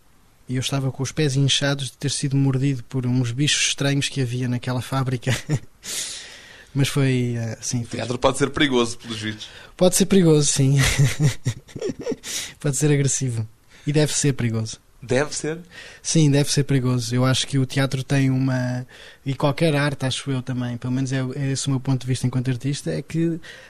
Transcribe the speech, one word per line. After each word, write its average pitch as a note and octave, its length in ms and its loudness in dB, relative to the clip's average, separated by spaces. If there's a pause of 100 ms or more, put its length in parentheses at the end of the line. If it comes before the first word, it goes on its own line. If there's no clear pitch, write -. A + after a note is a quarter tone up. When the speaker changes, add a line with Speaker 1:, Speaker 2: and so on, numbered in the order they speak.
(480)
Speaker 1:
e B2+ 80 -4
eu C3 40 0
estava C3+ 320 -2
com - 100 -8
os B2+ 100 -2
pés D3 240 0
inchados C#3 500 2
de - 120 -8
ter C3+ 140 -2
sido C3 240 0
mordido C3+ 480 2
por B2+ 240 -4
uns B2 240 2
bichos C#3+ 380 0
estranhos C#3 380 0
que - 140 -4
havia B2+ 260 -2
naquela B2 340 -2
fábrica. B2+ 540 -2 (140)
<laughs> - 1300 -8
Mas C#3 120 2
foi, B2+ 480 2
eh, A2+ 240 -4
sim, - 220 -4
Speaker 2:
O G#2+ 40 -8
Speaker 1:
foi A2+ 140 -6
Speaker 2:
teatro A#2+ 200 -4
pode C3 180 2
ser C3+ 140 0
perigoso, B2 480 2
pelos A2+ 200 -10
vistos. G#2+ 280 -8 (280)
Speaker 1:
Pode F3+ 200 4
ser G3 100 4
perigoso, D#3+ 400 6
sim. C#3 300 4 (840)
<laughs> - 960 -8
Pode C#3+ 160 -2
ser D3+ 160 2
agressivo. C3 560 0 (400)
E D3 60 0
deve D3+ 200 4
ser C#3+ 200 2
perigoso. A2 460 -2 (260)
Speaker 2:
Deve C3 300 0
ser? D#3 240 -4 (420)
Speaker 1:
Sim, D#3 300 4
deve C#3+ 200 4
ser D3 120 2
perigoso. B2+ 500 0
Eu B2+ 120 2
acho C3 220 2
que C#3 120 0
o C3 60 2
teatro C3+ 380 -2
tem C3+ 280 2
uma, B2+ 560 0 (360)
e C3+ 120 -4
qualquer D3+ 400 2
arte, C#3+ 300 0
acho C3+ 260 -4
eu C3 100 -2
também, B2 360 -6
pelo B2 140 -6
menos C3 220 -2
é, C3+ 60 0 (160)
é C#3 160 -2
esse - 160 -4
o - 20 2
meu C3+ 100 0
ponto C3 220 0
de B2+ 60 -8
vista B2+ 180 0
enquanto B2+ 240 0
artista, C#3 420 -4
é D#3 120 -4
que E3 360 -2 (300)